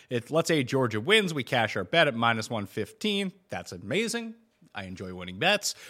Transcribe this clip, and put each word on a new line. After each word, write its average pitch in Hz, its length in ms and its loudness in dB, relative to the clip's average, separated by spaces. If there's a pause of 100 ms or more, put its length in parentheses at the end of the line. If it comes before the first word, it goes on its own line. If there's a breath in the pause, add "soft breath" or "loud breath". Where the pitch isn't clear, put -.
(120)
If, 120 180 -2
let's 156 180 2
say, 156 160 4
Georgia 117 380 0
wins, 185 320 4
we 139 100 -4
cash 117 320 2
our 101 80 -2
bet 160 240 4
at 131 60 0
minus 113 340 2
one 107 200 -4
fifteen. 196 640 -4 (180)
That's 90 220 -8
amazing. 220 640 -4 (400)
I 104 80 -8
enjoy 92 320 -10
winning 92 240 -10
bets. 196 340 2 (160 loud breath)